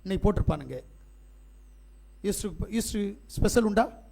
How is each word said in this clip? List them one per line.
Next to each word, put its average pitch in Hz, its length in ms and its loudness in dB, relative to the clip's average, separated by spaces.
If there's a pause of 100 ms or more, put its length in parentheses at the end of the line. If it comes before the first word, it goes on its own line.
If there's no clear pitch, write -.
இன்னைக்கு 190 320 2
போட்டிருப்பானுங்க. 143 460 -2 (1400)
ஈஸ்டர், 202 300 -2 (180)
ஈஸ்டர் 208 440 -2 (120)
ஸ்பெஷல் - 380 2
உண்டா? 214 260 4 (220)